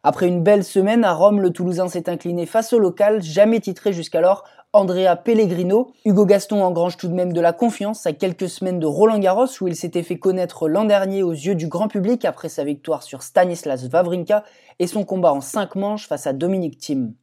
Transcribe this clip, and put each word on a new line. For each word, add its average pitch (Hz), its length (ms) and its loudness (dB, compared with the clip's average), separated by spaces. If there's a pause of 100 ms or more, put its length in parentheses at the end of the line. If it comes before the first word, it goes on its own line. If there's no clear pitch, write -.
Après - 260 0
une 175 140 0
belle 202 220 4
semaine 208 400 2
à 185 80 2
Rome, 196 300 4
le 185 80 2
Toulousain 180 380 -4
s'est 175 200 -6
incliné 175 380 -6
face 220 260 -2
au 240 60 4
local, 202 440 2
jamais 202 380 2
titré 196 320 -4
jusqu'alors, 175 520 0 (300)
Andrea 185 480 4
Pellegrino. 208 720 2 (140)
Hugo 208 180 6
Gaston 196 400 2
engrange 175 320 0
tout - 100 -10
de 170 60 -4
même 180 220 -2
de 170 80 0
la 170 100 4
confiance 214 540 -4
à 160 80 -2
quelques 180 340 -4
semaines 180 320 -6
de 156 60 -2
Roland 202 320 2
Garros 196 280 2 (140)
où 185 80 -4
il 165 80 -4
s'était 175 260 -6
fait 175 140 -8
connaître 185 500 -4
l'an 190 200 0
dernier 196 360 0
aux 175 100 0
yeux 160 220 -4
du 165 140 -4
grand 175 200 -4
public 208 360 -2
après 165 240 -4
sa 151 160 -6
victoire 143 380 -6
sur - 200 -16
Stanislas 165 680 -2
Wawrinka 180 520 0 (340)
et 175 80 0
son 196 180 -4
combat 180 300 2
en 139 80 -4
cinq 196 340 -6
manches 208 320 -6
face - 180 -6
à 139 60 -2
Dominic 170 460 -4
Thiem. 131 340 -6 (100)